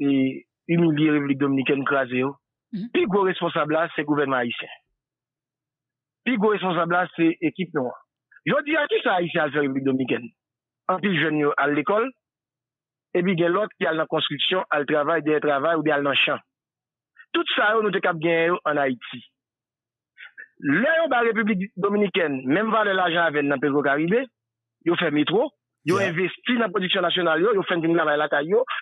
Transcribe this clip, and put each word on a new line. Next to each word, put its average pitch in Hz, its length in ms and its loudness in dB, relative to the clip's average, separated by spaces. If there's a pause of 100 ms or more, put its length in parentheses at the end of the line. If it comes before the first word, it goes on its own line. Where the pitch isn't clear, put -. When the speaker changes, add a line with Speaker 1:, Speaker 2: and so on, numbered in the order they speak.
(680)
Speaker 1:
humilié 160 440 4
République 143 260 0
dominicaine 139 480 0
crasé 131 320 -2
yo. 139 180 -2 (380)
Speaker 2:
Mhm. 214 180 -8
Speaker 1:
Pi 349 140 0
gros 202 160 2
responsable 165 500 -2
là, 160 240 0
c'est 156 80 -4
gouvernement 143 320 0
haïtien. 120 320 -4 (1500)
Pi 247 140 -2
gros 214 140 2
responsable 180 420 0
là, 180 240 0
c'est 165 240 0
équipe 170 320 -4
noire. 131 340 -6 (380)
Je 269 200 0
dis 302 120 -2
à 294 120 0
qui 440 140 0
ça 220 120 0
haïtien 170 300 0
à - 20 0
République 135 380 -2
dominicaine. 131 440 -2 (580)
En 185 120 0
plus 190 200 0
jeune 156 200 0
yo 147 180 2
à 139 120 2
l'école 196 440 0 (1040)
et 175 80 2
puis 180 160 0
gen 170 100 2
l'autre 202 300 -2
qui 180 80 -2
a 160 80 -2
dans 156 100 -2
construction, 160 640 -2
à 156 100 0
le 147 60 -2
travail, 151 380 0
des 151 180 2
travail 147 360 0
ou 151 60 -2
bien 151 120 2
à 143 40 0
le 143 160 0
champ. 139 220 0 (960)
Tout 330 120 -2 (120)
ça 214 160 2
yo, 220 100 2
nous 208 80 0
te 190 80 -2
cap 180 220 0
gen 165 280 2
yo 175 140 0
en 151 140 -2
Haïti. 131 480 -4 (1300)
Là, 262 440 2
yo, 320 60 0
ba 254 120 2
République 214 560 0
dominicaine, 185 680 0
même 190 260 0
va 220 140 2
l'argent 180 380 0
avec 147 260 0
dans 143 100 0
Petro-Caribé, 147 680 2 (580)
yo 170 120 2
fait 170 140 -2
métro, 151 400 0 (340)
yo 180 140 0
Speaker 3:
Yeah. 196 100 2
Speaker 1:
investi 180 460 -2
dans 233 60 0
la 220 80 0
production 185 320 -2
nationale, 170 400 2
yo, 220 140 4
yo 190 80 2
fait 180 140 -2
une 165 180 2
travail 151 240 2
la 151 100 0
caille, 147 200 0
yo, 220 160 4 (180)